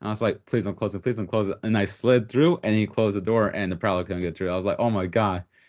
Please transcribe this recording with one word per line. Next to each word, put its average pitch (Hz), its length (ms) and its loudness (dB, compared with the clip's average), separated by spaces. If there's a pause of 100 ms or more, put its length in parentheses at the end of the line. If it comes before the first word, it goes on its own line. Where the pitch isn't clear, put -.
And - 80 -8
I - 20 -2
was 107 120 -4
like, - 240 -2
"Please 113 180 -2
don't 95 120 -4
close 101 180 -4
it, 95 80 -8
please 123 160 -2
don't 104 100 -4
close 107 200 0
it." - 160 -4
And 110 140 2
I 101 80 2
slid 117 440 2
through, 160 340 4
and 107 120 2
he 107 100 2
closed 104 300 0
the 101 60 -4
door, 107 320 2
and 98 180 -4
the 87 40 -4
Prowler 92 280 0
couldn't 90 180 -4
get 85 140 -4
through. 92 140 -2
I 90 60 -2
was 92 100 -2
like, 98 140 0
"Oh 117 100 2
my 95 160 0
God, 92 380 0 (240)